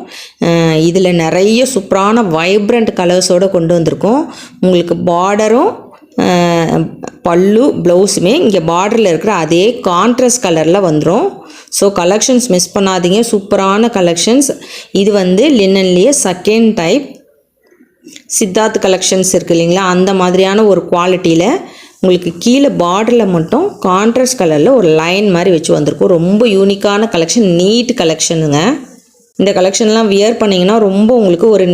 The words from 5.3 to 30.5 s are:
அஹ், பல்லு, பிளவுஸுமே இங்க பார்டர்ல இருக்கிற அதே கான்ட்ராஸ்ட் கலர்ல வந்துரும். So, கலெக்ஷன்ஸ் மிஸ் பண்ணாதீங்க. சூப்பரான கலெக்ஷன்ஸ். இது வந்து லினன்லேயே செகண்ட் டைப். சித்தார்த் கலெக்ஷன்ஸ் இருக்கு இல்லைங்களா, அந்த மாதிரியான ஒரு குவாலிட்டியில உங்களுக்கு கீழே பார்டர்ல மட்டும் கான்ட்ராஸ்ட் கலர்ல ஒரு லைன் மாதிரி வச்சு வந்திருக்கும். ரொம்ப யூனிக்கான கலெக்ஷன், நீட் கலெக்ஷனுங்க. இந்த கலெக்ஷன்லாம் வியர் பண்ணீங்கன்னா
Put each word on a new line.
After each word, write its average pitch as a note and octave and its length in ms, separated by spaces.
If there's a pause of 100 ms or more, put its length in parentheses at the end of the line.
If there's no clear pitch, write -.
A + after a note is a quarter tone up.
அஹ், E3+ 600 (400)
பல்லு, F#3+ 400 (120)
பிளவுஸுமே F3 600
இங்க A#3+ 300
பார்டர்ல G3+ 420
இருக்கிற F3 260
அதே F3 500
கான்ட்ராஸ்ட் A#3 600
கலர்ல E3+ 380
வந்துரும். E3+ 460 (440)
So, - 220
கலெக்ஷன்ஸ் G#3+ 540
மிஸ் F3+ 240
பண்ணாதீங்க. F#3+ 560
சூப்பரான G3+ 640
கலெக்ஷன்ஸ். G3+ 600 (400)
இது G3 200
வந்து G3 380
லினன்லேயே F#3+ 680
செகண்ட் G#3+ 560
டைப். F#3+ 320 (1200)
சித்தார்த் G#3+ 500
கலெக்ஷன்ஸ் F#3 540
இருக்கு E3+ 200
இல்லைங்களா, E3+ 340
அந்த F#3 260
மாதிரியான F#3+ 520
ஒரு F#3 180
குவாலிட்டியில F3 640 (500)
உங்களுக்கு F3+ 440
கீழே C4+ 360
பார்டர்ல G3+ 520
மட்டும் F3 360 (180)
கான்ட்ராஸ்ட் A3+ 560
கலர்ல D#3+ 360
ஒரு A3 220
லைன் F3+ 340
மாதிரி F3+ 220
வச்சு E3 220
வந்திருக்கும். D3+ 340
ரொம்ப F#3+ 380
யூனிக்கான G3+ 640
கலெக்ஷன், F3 440
நீட் G#3 420
கலெக்ஷனுங்க. D#3+ 640 (800)
இந்த F#3+ 120
கலெக்ஷன்லாம் G#3+ 560
வியர் G3+ 300
பண்ணீங்கன்னா G3 400